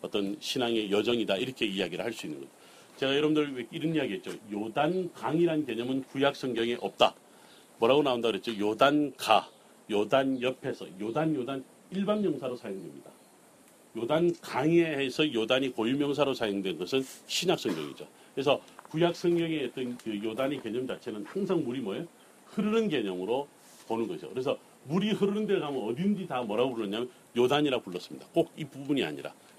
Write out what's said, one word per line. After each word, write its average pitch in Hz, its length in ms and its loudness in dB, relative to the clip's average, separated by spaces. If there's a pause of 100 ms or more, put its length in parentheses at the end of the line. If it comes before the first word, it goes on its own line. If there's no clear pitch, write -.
어떤 101 380 -2
신앙의 117 520 -2
여정이다, 104 460 2
이렇게 127 280 -4
이야기를 92 380 -4
할 113 100 -4
수 - 140 -10
있는 73 140 -8
거죠. 67 100 -18 (460)
제가 135 180 0
여러분들 151 400 2
왜 120 160 -6
이런 160 240 -2
이야기 131 180 0
했죠. 95 180 -8 (200)
요단강이란 151 1120 0
개념은 127 380 -2
구약 139 320 0
성경에 117 440 -2
없다. 98 340 4 (680)
뭐라고 131 240 6
나온다 120 260 2
그랬죠? 104 280 -2
요단가, 110 920 4 (400)
요단 123 520 2
옆에서, 123 460 -4 (120)
요단, 147 360 0
요단 135 280 -6 (280)
일반 202 300 0
명사로 139 340 -2
사용됩니다. 85 560 -12 (840)
요단 151 460 2
강에 165 440 4
해서 143 460 0
요단이 127 420 2
고유명사로 139 600 2
사용된 98 440 0
것은 110 260 0 (240)
신약 - 320 0
성경이죠. 76 480 -6 (260)
그래서 139 280 2 (280)
구약 170 260 2
성경의 165 500 0
어떤 123 320 -6
그 107 260 -6
요단의 131 380 -2
개념 120 260 -4
자체는 107 380 -8
항상 185 380 0
물이 123 180 -4
뭐예요? 117 240 -4 (420)
흐르는 214 420 0
개념으로 110 580 -2 (400)
보는 113 200 -2
거죠. - 220 -8
그래서 131 280 -2 (280)
물이 202 260 2
흐르는 202 340 0
데 196 140 2
가면 143 240 -4
어딘지 175 440 0
다 131 140 -2
뭐라고 120 320 0
불렀냐면 113 360 -4 (260)
요단이라 127 460 4
불렀습니다. - 520 -10
꼭 165 240 2
이 160 80 -8
부분이 135 380 -2
아니라 73 300 -6 (260)